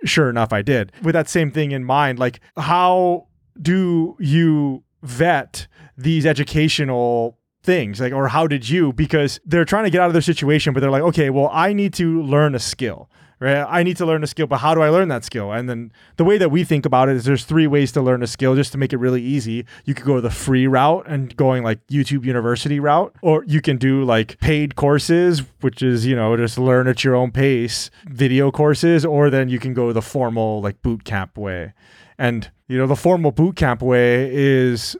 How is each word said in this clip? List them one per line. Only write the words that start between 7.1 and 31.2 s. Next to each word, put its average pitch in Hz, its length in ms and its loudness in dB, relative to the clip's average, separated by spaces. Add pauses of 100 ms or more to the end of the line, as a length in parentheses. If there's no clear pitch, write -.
things? 117 340 -2
Like, 127 140 -4
or 135 160 -2
how 160 180 0
did 127 220 -4
you, 156 240 0
because 143 520 -2
they're 165 200 2
trying 208 180 0
to 202 60 0
get 180 100 2
out 180 80 4
of 170 60 0
their 165 80 4
situation, 147 520 0
but 127 60 -2
they're 135 120 0
like, 135 120 2
"Okay, 165 260 2
well, 139 220 0
I 180 220 0
need 202 220 -2
to 165 280 0
learn 143 320 2
a 117 40 -4
skill, - 500 -8 (300)
right? 139 280 -2
I 170 160 0
need 180 140 -2
to 180 80 -4
learn 160 180 0
a 147 40 -2
skill, 151 200 -4
but 135 120 -2
how 151 140 2
do 160 80 2
I 151 80 4
learn 175 200 2
that 120 160 -6
skill?" 104 260 -8
And 120 160 -6
then 117 240 -8 (240)
the 170 80 2
way 202 140 4
that 180 140 2
we 170 120 2
think 151 220 -2
about 131 240 4
it 131 80 0
is 117 80 -6
there's 135 180 2
three 156 240 2
ways 143 260 2
to 147 80 0
learn 127 220 0
a 117 40 -4
skill, 131 280 0
just 139 180 0
to 135 40 -8
make 135 160 -4
it 131 40 0
really 127 240 0
easy. 120 440 -4 (180)
You 143 100 -4
could - 120 -12
go 135 160 2
the 117 80 -2
free 131 380 0
route 139 400 2
and 135 280 -6
going, 127 280 2
like, 110 240 -4
YouTube 139 360 -2
University 123 560 -2
route, 147 420 2
or 160 240 2
you 156 160 2
can 135 160 0
do, 135 260 2
like, 113 360 0
paid 147 360 0
courses, 156 680 2 (180)
which 127 200 -4
is, 123 240 0
you 131 100 0
know, 113 220 0
just 117 200 -2
learn 127 300 2
at 127 160 0
your 131 120 2
own 127 160 0
pace, 127 580 0 (160)
video 135 460 2
courses, 151 520 2
or 147 260 2
then 131 200 0
you 123 100 -2
can 131 140 -6
go 120 180 0
the 110 100 -2
formal, 113 600 -4
like, 101 200 -6
boot 113 220 -4
camp 98 340 -8